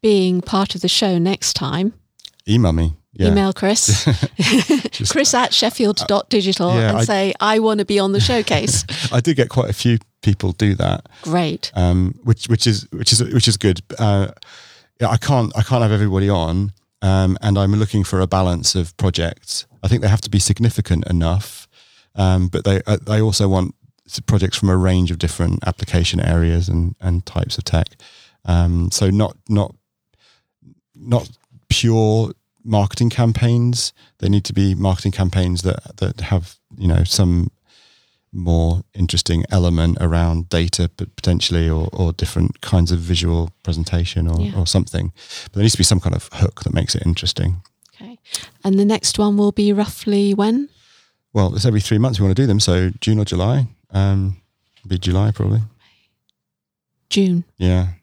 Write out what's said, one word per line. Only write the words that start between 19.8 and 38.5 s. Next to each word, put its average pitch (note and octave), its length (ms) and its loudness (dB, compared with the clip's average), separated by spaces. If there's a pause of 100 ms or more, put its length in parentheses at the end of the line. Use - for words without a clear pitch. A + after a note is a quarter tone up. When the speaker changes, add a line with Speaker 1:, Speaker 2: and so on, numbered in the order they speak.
Speaker 2:
I F#2+ 60 -2
think A#2 140 2
they G#2+ 80 2
have G#2+ 120 4
to - 80 -12
be G2 100 2
significant F#2 680 0
enough, F2 600 -2 (480)
um, F#2 340 2
but - 160 -4
they, G2 200 2
uh, G#2 160 0
they G#2+ 200 0
also G#2 260 2
want F#2+ 280 0 (320)
s-, - 140 -12
projects F#2+ 360 0
from G2 120 2
a F#2 60 4
range F#2 360 2
of E2 80 -6
different E2+ 480 -2
application F2 520 -2
areas E2 480 2
and, F2 320 -2
and F2+ 260 -2
types - 320 -4
of - 60 -10
tech. - 320 -2 (500)
Um, E2+ 460 0
so G2 180 0
not, G2+ 280 0 (100)
not, G#2 260 0 (1200)
not A#2+ 340 -2 (400)
pure A2+ 600 2 (320)
marketing A2 480 0
campaigns. A#2+ 840 0 (260)
They G2 100 -2
need G2+ 160 2
to - 80 -8
be G2 200 2
marketing F#2+ 380 0
campaigns F2+ 500 0
that, F2+ 360 -6
that F#2+ 240 -4
have, - 340 -2 (220)
you G2 100 -2
know, E2+ 160 4
some F2 480 2 (840)
more E2+ 480 0 (120)